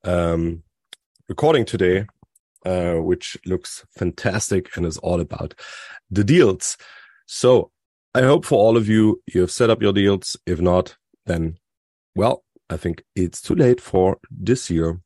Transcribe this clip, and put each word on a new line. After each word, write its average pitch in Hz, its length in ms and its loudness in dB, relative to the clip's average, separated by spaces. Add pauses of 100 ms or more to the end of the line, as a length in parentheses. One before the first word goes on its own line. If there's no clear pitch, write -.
um, 85 600 -2 (640)
recording 147 360 2
today, 95 420 0 (600)
uh, 90 280 -2
which 82 500 -4
looks - 460 -8
fantastic 95 840 -4
and 87 120 -4
is 80 120 -6
all 87 220 -2
about - 340 -10 (560)
the 101 140 0
deals. 120 540 2 (480)
So - 440 2 (440)
I 127 80 4
hope 147 240 4
for 135 120 2
all 113 180 4
of 107 120 -2
you, 110 380 2
you 90 160 0
have 90 100 -2
set 117 160 2
up 110 140 2
your 101 100 2
deals. 98 440 0 (100)
If 87 160 -4
not, 90 340 0 (300)
then, 82 320 -4 (580)
well, 113 260 0 (280)
I - 80 -6
think - 260 -6 (100)
it's 90 280 -4
too - 120 -2
late 123 280 2
for 92 340 2 (140)
this 107 400 -4
year. 82 360 -2